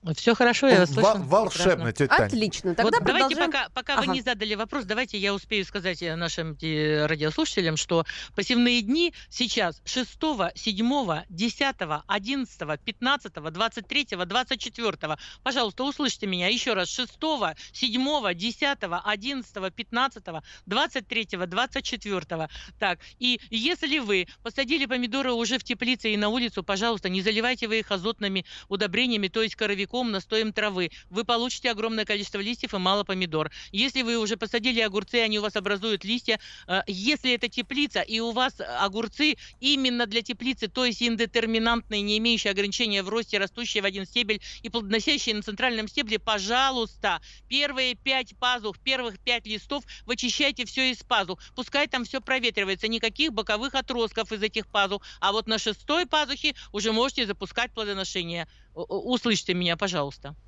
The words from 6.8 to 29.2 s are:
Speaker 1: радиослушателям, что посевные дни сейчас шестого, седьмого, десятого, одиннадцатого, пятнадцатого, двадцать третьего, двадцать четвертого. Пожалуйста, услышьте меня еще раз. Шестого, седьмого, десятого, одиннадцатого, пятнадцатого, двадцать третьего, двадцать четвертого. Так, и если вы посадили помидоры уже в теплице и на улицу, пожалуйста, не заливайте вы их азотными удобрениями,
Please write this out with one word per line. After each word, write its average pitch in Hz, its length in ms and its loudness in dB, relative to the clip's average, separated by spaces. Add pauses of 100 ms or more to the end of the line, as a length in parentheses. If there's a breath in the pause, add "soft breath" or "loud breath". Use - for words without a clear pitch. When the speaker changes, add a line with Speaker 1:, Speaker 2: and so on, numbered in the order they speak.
Speaker 1:
радиослушателям, 160 720 0
что - 280 2 (300 loud breath)
посевные 240 480 4
дни 311 320 2 (120 loud breath)
сейчас 202 580 0
шестого, 240 680 0
седьмого, 214 760 0
десятого, 185 800 -2
одиннадцатого, 196 680 -2
пятнадцатого, 220 720 -4
двадцать 202 380 -2
третьего, 202 400 -2
двадцать 240 340 -2
четвертого. 196 560 -4 (240 loud breath)
Пожалуйста, 247 420 0
услышьте 269 440 -2
меня 180 200 0
еще 233 280 2
раз. 180 140 0
Шестого, 247 680 -2 (180 loud breath)
седьмого, 254 640 0
десятого, 208 680 -2
одиннадцатого, 208 680 -4
пятнадцатого, 226 720 -4 (240 loud breath)
двадцать 247 400 0
третьего, 196 400 -2
двадцать 247 380 -2
четвертого. 180 640 -4 (300 loud breath)
Так, 185 200 0 (180 loud breath)
и 247 320 0
если 277 480 0
вы 202 300 0 (160 loud breath)
посадили 269 420 0
помидоры 247 480 0
уже 233 240 0
в - 60 -4
теплице 233 500 0
и 208 40 0
на 208 120 2
улицу, 233 340 -2
пожалуйста, 202 460 0
не 185 140 0
заливайте 226 440 0
вы 220 120 2
их 214 120 -4
азотными 196 540 -2 (240 loud breath)
удобрениями, 208 580 0